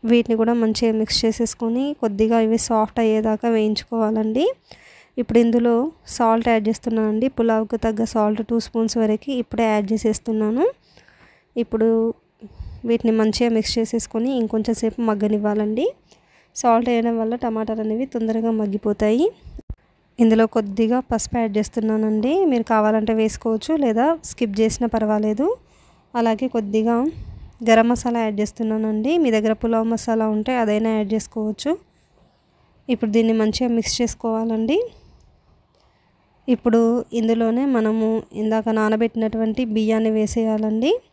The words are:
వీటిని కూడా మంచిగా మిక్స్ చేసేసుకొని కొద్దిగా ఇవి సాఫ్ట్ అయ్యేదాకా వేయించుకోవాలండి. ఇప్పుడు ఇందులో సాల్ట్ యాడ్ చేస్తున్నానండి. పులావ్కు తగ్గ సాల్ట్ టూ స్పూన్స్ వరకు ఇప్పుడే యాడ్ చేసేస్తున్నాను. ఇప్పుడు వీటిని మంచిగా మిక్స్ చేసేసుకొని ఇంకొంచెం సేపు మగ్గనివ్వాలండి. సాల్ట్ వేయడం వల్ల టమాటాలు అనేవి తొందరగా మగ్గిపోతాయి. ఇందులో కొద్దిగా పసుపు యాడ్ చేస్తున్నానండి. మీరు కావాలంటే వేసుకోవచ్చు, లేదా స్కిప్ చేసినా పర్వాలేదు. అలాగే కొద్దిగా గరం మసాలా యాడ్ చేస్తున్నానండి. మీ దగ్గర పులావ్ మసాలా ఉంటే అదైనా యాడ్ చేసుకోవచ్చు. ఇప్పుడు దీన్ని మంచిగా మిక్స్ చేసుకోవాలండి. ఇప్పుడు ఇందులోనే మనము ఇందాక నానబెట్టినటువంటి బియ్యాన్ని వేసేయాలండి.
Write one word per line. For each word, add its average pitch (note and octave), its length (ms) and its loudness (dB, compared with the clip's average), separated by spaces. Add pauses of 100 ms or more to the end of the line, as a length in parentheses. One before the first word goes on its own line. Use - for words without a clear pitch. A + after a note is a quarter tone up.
వీటిని A#3 320 4
కూడా A3+ 180 2
మంచిగా A3 400 0
మిక్స్ A3 220 -2
చేసేసుకొని A#3 600 -2 (200)
కొద్దిగా A3 440 0
ఇవి A3 120 2 (100)
సాఫ్ట్ G#3+ 360 0
అయ్యేదాకా A3 520 0
వేయించుకోవాలండి. A3 880 0 (760)
ఇప్పుడు A#3 220 2
ఇందులో A#3 300 2 (400)
సాల్ట్ A3+ 380 2
యాడ్ A3 180 2
చేస్తున్నానండి. A3 680 0
పులావ్కు A3+ 500 0
తగ్గ A3 140 -2 (140)
సాల్ట్ G#3+ 360 0
టూ A#3 60 0 (120)
స్పూన్స్ A3+ 340 -2
వరకు G#3+ 280 0 (120)
ఇప్పుడే A3+ 320 -2
యాడ్ G#3 200 0
చేసేస్తున్నాను. A3 680 0 (1000)
ఇప్పుడు A3+ 260 0 (1000)
వీటిని A#3 320 2
మంచిగా A3 360 2
మిక్స్ - 220 -2
చేసేసుకొని A3+ 520 -2 (100)
ఇంకొంచెం A3 400 -2
సేపు A3 180 -2 (120)
మగ్గనివ్వాలండి. G#3+ 760 0 (680)
సాల్ట్ A#3+ 380 2
వేయడం A#3 280 0
వల్ల A3+ 140 -2 (100)
టమాటాలు A3 420 -4
అనేవి A#3 280 -4
తొందరగా A3+ 360 -2 (120)
మగ్గిపోతాయి. G#3+ 640 0 (920)
ఇందులో A3+ 260 6 (120)
కొద్దిగా A3 420 0 (120)
పసుపు A#3+ 300 -2
యాడ్ G#3+ 180 -2
చేస్తున్నానండి. A3 720 0 (180)
మీరు A#3 140 0 (100)
కావాలంటే G#3+ 480 2
వేసుకోవచ్చు, A3 500 -2 (120)
లేదా A3+ 200 2 (240)
స్కిప్ G#3 320 -4
చేసినా A3 340 0
పర్వాలేదు. G#3+ 520 0 (720)
అలాగే A3+ 280 0
కొద్దిగా A3 500 0 (680)
గరం A3+ 220 6
మసాలా A#3+ 340 0
యాడ్ G#3+ 180 -2
చేస్తున్నానండి. A3 680 -2 (100)
మీ C#4 140 2
దగ్గర G#3+ 260 2
పులావ్ A3+ 320 0
మసాలా A3 320 0 (100)
ఉంటే G#3+ 240 -2
అదైనా A3 380 0
యాడ్ G#3 160 -2
చేసుకోవచ్చు. G#3+ 580 -4 (1200)
ఇప్పుడు A3 220 -2
దీన్ని A3+ 260 4
మంచిగా G#3+ 360 0
మిక్స్ - 240 -2
చేసుకోవాలండి. A3+ 760 -2 (1800)
ఇప్పుడు A#3 260 2 (400)
ఇందులోనే A3+ 440 0 (120)
మనము A3 320 0 (340)
ఇందాక A3 280 0 (100)
నానబెట్టినటువంటి A3 840 0 (120)
బియ్యాన్ని A3 420 2
వేసేయాలండి. A3 720 0 (220)